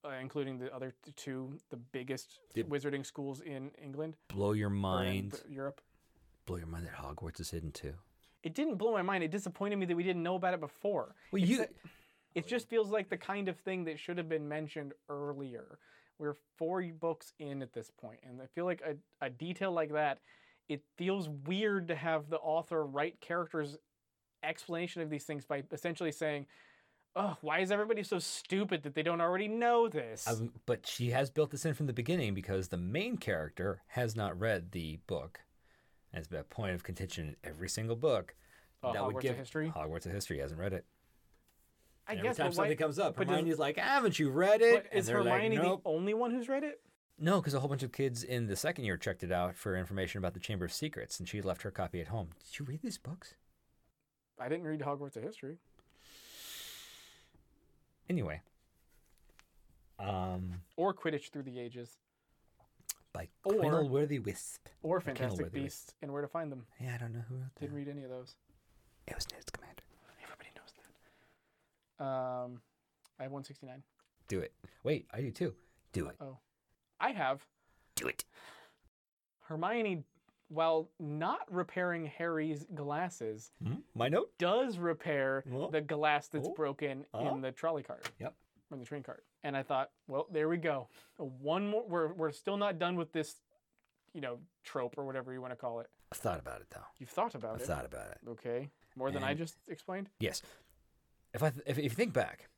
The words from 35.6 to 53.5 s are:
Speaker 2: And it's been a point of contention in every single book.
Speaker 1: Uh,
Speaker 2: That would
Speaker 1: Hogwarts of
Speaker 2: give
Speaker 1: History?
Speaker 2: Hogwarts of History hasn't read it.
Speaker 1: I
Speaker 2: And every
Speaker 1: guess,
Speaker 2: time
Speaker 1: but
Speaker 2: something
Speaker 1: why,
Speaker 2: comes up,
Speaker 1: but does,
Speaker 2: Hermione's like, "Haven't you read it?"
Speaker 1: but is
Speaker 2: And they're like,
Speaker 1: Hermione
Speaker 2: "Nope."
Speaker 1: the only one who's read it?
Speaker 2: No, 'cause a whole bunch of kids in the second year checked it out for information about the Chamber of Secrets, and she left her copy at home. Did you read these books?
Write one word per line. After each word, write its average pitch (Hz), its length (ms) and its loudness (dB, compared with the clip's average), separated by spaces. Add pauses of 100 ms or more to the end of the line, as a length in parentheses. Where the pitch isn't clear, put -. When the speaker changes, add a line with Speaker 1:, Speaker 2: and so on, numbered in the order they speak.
Speaker 2:
And 87 80 -6
it's 80 80 -10
been 82 100 -4
a 71 60 -4
point 98 320 -2
of 85 80 -6
contention 87 460 -6
in - 120 -10
every 87 260 -8
single 113 280 -2
book. 117 400 2 (480)
Speaker 1:
Uh, 123 80 0
Speaker 2:
That 117 120 0
would 127 120 0
Speaker 1:
Hogwarts - 20 -2
of 127 40 -2
Speaker 2:
give 127 140 2
Speaker 1:
History? 156 380 -2
Speaker 2:
Hogwarts 80 320 -4
of 90 60 -4
History 95 260 -2
hasn't 73 220 -4
read 98 120 0
it. 92 120 -4 (1200)
Speaker 1:
I 208 60 -4
Speaker 2:
And 208 80 -4
every 214 80 0
Speaker 1:
guess, 240 80 0
Speaker 2:
time 143 120 2
Speaker 1:
but 175 60 0
Speaker 2:
something 196 180 4
Speaker 1:
why, - 40 2
Speaker 2:
comes 147 240 2
up, 165 160 2
Speaker 1:
but 190 100 2
does, 180 100 4
Speaker 2:
Hermione's 165 220 2
like, 151 200 2
"Haven't 233 400 4
you 151 120 6
read 190 320 8
it?" 233 280 10
Speaker 1:
but 208 60 2
is 196 120 4
Speaker 2:
And - 80 4
they're 202 80 6
like, - 80 6 (100)
Speaker 1:
Hermione 220 140 4
Speaker 2:
"Nope." 185 260 4
Speaker 1:
the 190 60 -2
only 180 260 2
one 240 160 2
who's 240 180 0
read 269 140 2
it? 294 180 -6 (380)
Speaker 2:
No, 175 240 6
'cause 143 120 0
a 135 60 4
whole 143 80 0
bunch 135 140 0
of 127 100 -2
kids 123 300 0
in 120 240 0
the 101 100 2
second 156 280 0
year 95 120 2
checked 90 280 -2
it 87 80 0
out 90 240 2
for 98 200 -2
information 92 420 -2
about 90 160 0
the 92 60 -6
Chamber 92 260 -2
of 90 60 -2
Secrets, - 460 -4
and 90 100 -6
she 107 140 -2
left 92 200 0
her 101 80 -2
copy 90 300 -2
at 80 80 -4
home. 98 300 -2
Did - 200 -14
you 147 80 -4
read 139 160 -6
these 240 160 -4
books? - 360 -12 (1040)